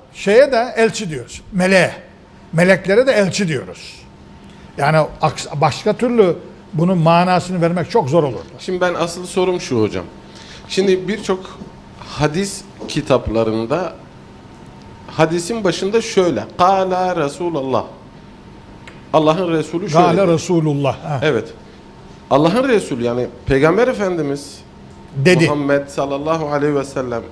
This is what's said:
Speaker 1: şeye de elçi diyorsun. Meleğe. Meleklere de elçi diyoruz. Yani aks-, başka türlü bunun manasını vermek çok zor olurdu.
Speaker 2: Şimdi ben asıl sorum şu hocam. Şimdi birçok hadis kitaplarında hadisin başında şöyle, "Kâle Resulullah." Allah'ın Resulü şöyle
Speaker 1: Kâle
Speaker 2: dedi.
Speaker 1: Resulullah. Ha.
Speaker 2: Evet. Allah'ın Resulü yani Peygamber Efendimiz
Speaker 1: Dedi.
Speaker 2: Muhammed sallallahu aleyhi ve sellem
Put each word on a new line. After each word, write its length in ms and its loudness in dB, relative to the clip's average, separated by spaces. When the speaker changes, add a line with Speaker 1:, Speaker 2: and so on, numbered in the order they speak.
Speaker 1:
şeye 380 4
de 240 0
elçi 340 0
diyorsun. 420 -12
Meleğe. 400 2
Meleklere 540 4
de 60 4
elçi 360 0
diyoruz. 580 -8
Yani 180 2
aks-, 380 -4
başka 320 0
türlü 440 2
bunun 260 0
manasını 640 2
vermek 280 0
çok 180 2
zor 140 4
olurdu. 240 -4
Speaker 2:
Şimdi 220 -4
ben 140 0
asıl 320 -4
sorum 340 -2
şu 200 -2
hocam. 240 -2
Şimdi 400 0
birçok 500 -6
hadis 540 -2
kitaplarında 1040 -2
hadisin 580 0
başında 380 0
şöyle, 420 0
"Kâle 680 2
Resulullah." 600 -2
Allah'ın 400 2
Resulü 380 -4
şöyle 160 6
Speaker 1:
Kâle 160 2
Speaker 2:
dedi. 100 4
Speaker 1:
Resulullah. 720 0
Ha. 180 -4
Speaker 2:
Evet. 260 0
Allah'ın 380 2
Resulü 360 0
yani 220 -2
Peygamber 420 4
Efendimiz 720 -4
Speaker 1:
Dedi. 280 4
Speaker 2:
Muhammed 440 0
sallallahu 600 -4
aleyhi 260 0
ve 100 0
sellem 480 -6